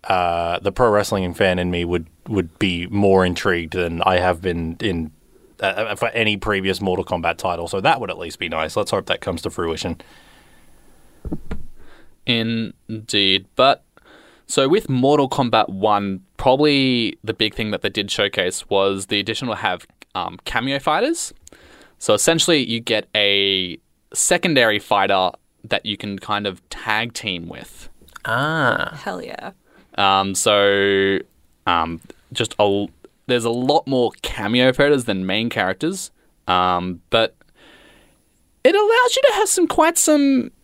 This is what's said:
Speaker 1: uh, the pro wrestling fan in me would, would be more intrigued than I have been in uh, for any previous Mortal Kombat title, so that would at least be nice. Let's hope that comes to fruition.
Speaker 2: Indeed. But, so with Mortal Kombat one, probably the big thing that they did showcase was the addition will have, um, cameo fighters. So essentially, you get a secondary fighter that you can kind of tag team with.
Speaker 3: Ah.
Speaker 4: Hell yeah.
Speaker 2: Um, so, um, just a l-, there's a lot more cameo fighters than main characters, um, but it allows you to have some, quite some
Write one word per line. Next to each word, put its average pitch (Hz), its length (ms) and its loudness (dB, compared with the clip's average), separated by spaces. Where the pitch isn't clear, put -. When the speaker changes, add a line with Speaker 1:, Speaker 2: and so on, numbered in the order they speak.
Speaker 1:
uh, 85 560 0
the 98 140 -4
pro 120 160 4
wrestling 101 440 2
fan 92 240 2
in 90 140 -2
me 87 140 -2
would, 85 220 -2
would 90 320 -2
be 90 280 0
more 98 380 4
intrigued 85 480 -2
than 85 280 -2
I 92 180 4
have 87 220 0
been 85 400 -4
in 85 300 -4
uh, 104 340 -2
for 117 140 -2
any 107 280 0
previous 95 440 -2
Mortal 92 240 0
Kombat 85 320 -2
title, 85 300 -4
so 98 140 -4
that 131 180 2
would 104 100 -8
at 82 80 -8
least 85 220 -12
be 87 100 -6
nice. 80 280 -4
Let's 104 140 -2
hope 98 160 -2
that - 140 -2
comes 87 220 -6
to - 60 -6
fruition. 82 500 -6
Speaker 2:
Indeed. 110 1300 -2
But, 135 280 4
so 135 220 2
with 196 200 2
Mortal 135 400 2
Kombat 117 400 2
one, 98 520 0
probably 135 840 2
the 107 100 -6
big 107 220 -2
thing 107 160 -4
that 101 100 -4
they 104 80 -2
did 101 220 -4
showcase 98 580 -2
was 98 380 0
the 104 120 -2
addition 101 280 -6
will 110 80 -4
have, 92 300 -4
um, 90 300 -8
cameo 135 340 -2
fighters. 214 540 -2
So - 160 0
essentially, 160 500 2
you 117 160 -4
get 110 360 -2
a 98 640 2
secondary 135 680 2
fighter 98 520 2
that 110 200 -4
you 104 120 -6
can 101 220 -8
kind 104 280 -4
of 95 220 -10
tag 113 440 -4
team 90 360 -8
with. - 400 -18
Speaker 3:
Ah. 143 800 0
Speaker 4:
Hell 185 200 -8
yeah. - 280 -14
Speaker 2:
Um, 98 380 2
so, 101 840 2
um, 82 320 0
just - 220 -6
a - 80 -8
l-, 101 280 -2
there's 123 180 0
a 117 40 0
lot 127 380 0
more 123 240 0
cameo 120 500 2
fighters 139 340 4
than 95 200 -2
main 107 240 -2
characters, 117 640 -4
um, 90 600 0
but 113 260 0
it 339 120 6
allows 453 400 4
you 523 120 0
to 480 60 8
have 403 160 0
some, 349 180 2
quite 330 300 2
some 277 540 2